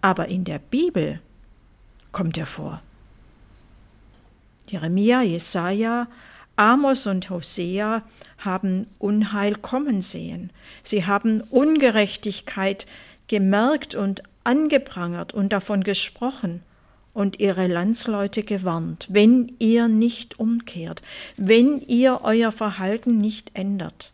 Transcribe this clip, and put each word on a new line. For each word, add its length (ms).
Aber 280
in 160
der 140
Bibel 640
kommt 280
er 80
vor. 360
Jeremia, 540
Jesaja, 880
Amos 520
und 240
Hosea 720
haben 480
Unheil 580
kommen 440
sehen. 500
Sie 240
haben 340
Ungerechtigkeit 1500
gemerkt 680
und 280
angeprangert 920
und 180
davon 300
gesprochen 800
und 260
ihre 260
Landsleute 800
gewarnt: 680
"Wenn 480
ihr 300
nicht 500
umkehrt, 640
wenn 440
ihr 420
euer 300
Verhalten 680
nicht 360
ändert." 600